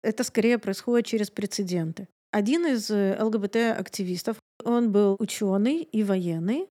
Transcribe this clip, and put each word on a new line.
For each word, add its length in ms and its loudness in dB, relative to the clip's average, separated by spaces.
Это 220 -2
скорее 340 2
происходит 480 0
через 240 -2
прецеденты. 760 -4
Один 340 2
из, 240 -2
э, 280 2
Л 120 0
Г 80 0
Б 100 -2
Т-активистов, 880 -2
он 280 2
был 260 4
учёный 640 0
и 200 -2
военный 640 0